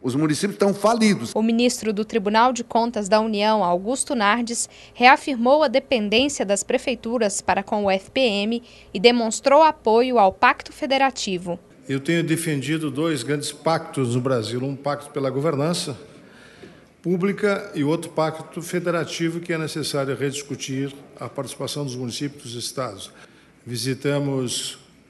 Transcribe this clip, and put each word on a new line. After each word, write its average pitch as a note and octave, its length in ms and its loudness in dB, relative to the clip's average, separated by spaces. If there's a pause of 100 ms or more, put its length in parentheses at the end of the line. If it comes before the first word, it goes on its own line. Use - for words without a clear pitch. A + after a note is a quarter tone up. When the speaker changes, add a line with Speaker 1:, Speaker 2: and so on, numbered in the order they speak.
Speaker 1:
Os B2+ 140 -2
municípios D#3 400 0
estão G3+ 180 2
falidos. G#3+ 640 2
Speaker 2:
O A3 80 0
ministro A#3 500 2
do G#3 120 -2
Tribunal A3 480 2
de A#3+ 100 -6
Contas A#3 460 -2
da G#3+ 120 6
União, G#3+ 440 2
Augusto F#3+ 500 -2
Nardes, A3+ 540 0 (260)
reafirmou C4 720 6
a C#4+ 40 2
dependência A#3+ 800 0
das G3+ 160 0
prefeituras A#3 760 -2
para G3+ 240 0
com G#3 200 -2
o G3 60 2
F F#3+ 220 0
P C4 80 0
M A3+ 420 0 (320)
e G3 60 -4
demonstrou A#3+ 600 4
apoio B3+ 560 4
ao G3 160 6
Pacto - 400 2
Federativo. A3+ 840 -2 (300)
Speaker 3:
Eu C3+ 100 -2
tenho E3 240 0
defendido D3+ 680 -2
dois D3 320 -2
grandes C#3+ 260 -4
pactos D#3+ 640 -2
no B2+ 60 2
Brasil: B2 420 -2
um C#3 140 -4
pacto C#3+ 340 -6
pela C3+ 200 -2
governança C#3+ 680 -2 (1040)
pública G3 720 -2
e D#3+ 80 -2
outro E3 280 -2
pacto D#3 520 -4
federativo E3+ 760 -4
que E3+ 120 -6
é E3 60 -2
necessário C#3+ 580 -4
rediscutir C3+ 760 -6 (260)
a B2 100 -10
participação C#3 560 -8
dos B2 120 -8
municípios B2+ 560 -8
e - 20 -12
dos A#2 100 -8
estados. A2+ 460 -8 (560)
Visitamos C3 1120 -4 (320)